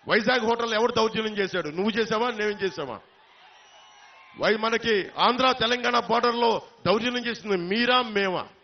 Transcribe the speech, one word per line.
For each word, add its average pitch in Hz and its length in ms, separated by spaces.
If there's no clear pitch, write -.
వైజాగ్ 226 400
హోటల్ 233 300
ఎవడు 233 200
దౌర్జన్యం 220 420
చేశాడు? 180 360
నువ్వు 202 200
చేసావా, 220 300
నేనేం 208 260
చేసావా? 139 320
వై-, 214 240
మనకి 226 300
ఆంధ్ర 247 200
తెలంగాణ 240 340
బోర్డర్‌లో 233 420
దౌర్జన్యం 240 420
చేసింది 202 280
మీరా, 240 280
మేమా? 185 280